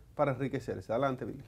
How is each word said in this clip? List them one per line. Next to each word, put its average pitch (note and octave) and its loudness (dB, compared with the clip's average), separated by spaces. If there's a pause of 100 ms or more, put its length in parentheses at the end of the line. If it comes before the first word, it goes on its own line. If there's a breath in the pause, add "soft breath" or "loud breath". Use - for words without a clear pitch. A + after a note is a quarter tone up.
(140 soft breath)
para C#3+ 4
enriquecerse. A#2+ -2
Adelante, B2+ 2
Billy. A#2+ -8